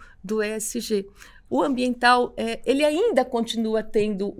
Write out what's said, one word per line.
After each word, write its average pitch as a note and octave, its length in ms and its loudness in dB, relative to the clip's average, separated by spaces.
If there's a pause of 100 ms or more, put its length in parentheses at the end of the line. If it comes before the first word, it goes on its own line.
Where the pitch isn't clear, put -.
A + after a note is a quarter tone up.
(220)
do G#3+ 200 -2
E G#3 80 -2
S A3 300 -6
G. G3+ 260 -2 (460)
O B3+ 80 2
ambiental, B3 760 2
é, A3+ 280 -4
ele C4+ 200 2
ainda D4+ 400 2
continua A3+ 580 -2
tendo G#3 580 -2